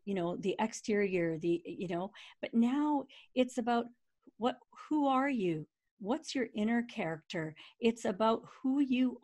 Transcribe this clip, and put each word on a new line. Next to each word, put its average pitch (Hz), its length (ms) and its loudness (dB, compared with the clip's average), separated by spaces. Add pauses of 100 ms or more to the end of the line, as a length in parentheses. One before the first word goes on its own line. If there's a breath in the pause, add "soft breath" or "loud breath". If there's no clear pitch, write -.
you 196 100 -2
know, 175 220 0
the 190 240 -2
exterior, 196 760 0
the, 170 280 0
you - 240 -6
know, 185 240 -4 (280 loud breath)
but - 140 -6
now 269 520 2 (280 loud breath)
it's 254 240 0
about 240 280 0 (500)
what, 247 200 -2 (320)
who 294 200 2
are 269 200 4
you? 180 380 0 (320)
What's 240 340 -4
your 254 220 0
inner 220 280 2
character? 165 760 -6 (240 loud breath)
It's 226 240 0
about 220 400 2 (180)
who 269 160 2
you 254 460 2